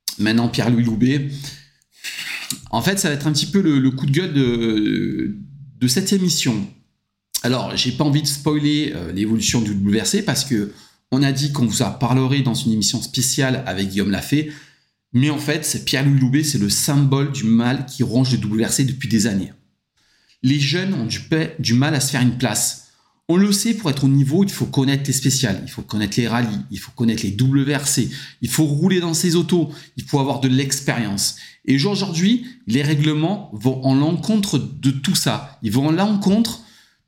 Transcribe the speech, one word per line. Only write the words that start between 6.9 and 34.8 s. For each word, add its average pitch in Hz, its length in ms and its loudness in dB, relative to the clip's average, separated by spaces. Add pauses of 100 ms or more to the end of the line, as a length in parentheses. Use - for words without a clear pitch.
Alors, 110 320 -2
j'ai 123 160 0
pas 135 140 0
envie 147 160 2
de - 60 -2
spoiler, 151 680 0
euh, 85 160 -8
l'évolution 107 480 0
du 104 160 -2
W 101 260 2
R 98 40 -2
C 208 160 0
parce - 240 -2
que 104 260 -2 (400)
on 131 100 2
a 139 120 4
dit 143 180 -2
qu'on 131 140 0
vous 101 160 0
en 98 100 0
parlerait 131 520 2
dans 113 100 0
une 113 180 0
émission 110 300 0
spéciale 131 640 -2
avec 95 240 -4
Guillaume 98 220 0
Lafay. 147 400 -2 (600)
Mais 135 200 4
en 151 80 -2
fait, 147 260 -2
c'est - 200 -4
Pierre-Louis 139 340 2
Loubet, 131 240 2
c'est - 160 -2
le 101 100 0
symbole 139 640 2
du - 120 -6
mal 120 440 2
qui - 160 -2
ronge 123 280 2
le 117 60 2
W 104 260 -2
R - 80 -2
C 139 120 2
depuis - 260 -4
des 107 160 2
années. 98 260 -2 (920)
Les 139 160 4
jeunes 180 340 -2
ont 120 140 -4
du - 140 -6
pa-, 160 360 -2
du - 160 -2
mal 143 220 2
à 131 40 0
se - 120 -2
faire 131 100 0
une 123 160 2
place. - 520 -4 (420)
On 170 40 4
le 202 160 4
sait, 220 240 0
pour - 160 -2
être 135 140 0
au - 20 6
niveau, 139 360 4
il 196 80 4
faut - 140 -4
connaître 139 400 0
les 139 80 -2
spéciales, - 500 0
il - 60 -12
faut - 140 -12
connaître 104 360 -2
les 120 80 2
rallyes, 110 340 -2 (100)
il 107 80 -8
faut - 120 -18
connaître 117 320 0
les 98 80 -2
W 135 440 2
R 127 120 -4
C, - 220 0 (320)
il 120 80 -2
faut 156 160 2
rouler 170 340 2
dans 165 160 -2
ces 165 200 2
autos, 170 360 2 (260)
il 123 60 -8
faut - 160 0
avoir 135 220 -2
de 131 60 2
l'expérience. 120 880 -2 (280)
Et 131 100 4
aujourd'hui, 190 680 0 (220)
les 120 140 0
règlements 156 720 0
vont 127 300 -2
en 131 120 2
l'encontre 170 640 0
de 135 340 -2